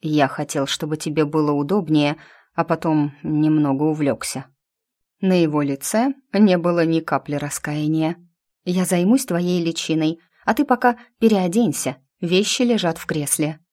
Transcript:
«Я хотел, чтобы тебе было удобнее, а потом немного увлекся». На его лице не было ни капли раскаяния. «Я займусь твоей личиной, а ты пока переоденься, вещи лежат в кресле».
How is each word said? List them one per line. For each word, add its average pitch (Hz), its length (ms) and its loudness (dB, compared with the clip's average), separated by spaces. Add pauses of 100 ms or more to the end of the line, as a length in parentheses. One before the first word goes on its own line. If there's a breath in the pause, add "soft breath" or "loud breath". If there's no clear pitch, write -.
«Я 151 260 2
хотел, 143 400 -4
чтобы 151 300 -6
тебе 156 280 -2
было 147 280 0
удобнее, 147 640 0 (360 loud breath)
а 170 100 -2
потом 156 500 0 (100)
немного 151 600 2
увлекся». 151 640 -2 (720)
На 190 140 2
его 156 280 2
лице 214 520 -2 (200)
не 196 240 6
было 170 280 2
ни 165 140 2
капли 147 360 -4
раскаяния. 151 800 -2 (480)
«Я 180 220 0
займусь 190 400 2
твоей 175 380 -2
личиной, 160 560 -2 (260 soft breath)
а 220 80 0
ты 277 120 0
пока 240 320 2 (220 loud breath)
переоденься, 190 800 2 (220)
вещи 185 440 0
лежат 190 340 0
в - 80 -14
кресле». 156 540 -4 (140)